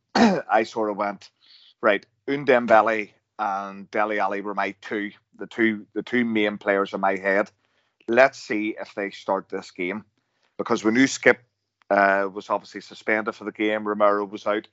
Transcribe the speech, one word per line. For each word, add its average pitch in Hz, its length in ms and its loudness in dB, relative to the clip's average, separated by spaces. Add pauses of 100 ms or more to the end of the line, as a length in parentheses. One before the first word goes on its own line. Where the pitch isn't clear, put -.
<clears throat> - 120 -10
I 147 500 2
sort 110 260 -4
of 98 80 -6
went, 101 320 -6 (500)
"Right, 104 240 2 (240)
Ndembele 117 840 4 (260)
and 98 520 -6
Dele 107 280 -2
Alli 101 240 -2
were 101 120 -8
my 98 280 -4
two, 107 300 -8 (260)
the 98 80 -14
two, 110 480 -2
the 107 80 -6
two 123 240 -2
main 104 320 0
players 98 340 0
in 101 80 -6
my 98 160 0
head. 98 340 0 (560)
Let's 131 320 4
see 107 400 -6
if - 160 -14
they 98 160 -6
start 95 380 -6
this 95 220 -10
game." 92 340 -8 (560)
Because 101 240 -2
we 110 80 2
knew 131 140 4
Skip, - 340 2 (480)
uh, 98 420 4
was 98 200 -10
obviously 101 320 -8
suspended 110 520 -4
for - 100 -16
the 104 60 -8
game, 107 380 -2
Romero 104 380 2
was 101 200 -12
out, 107 260 -4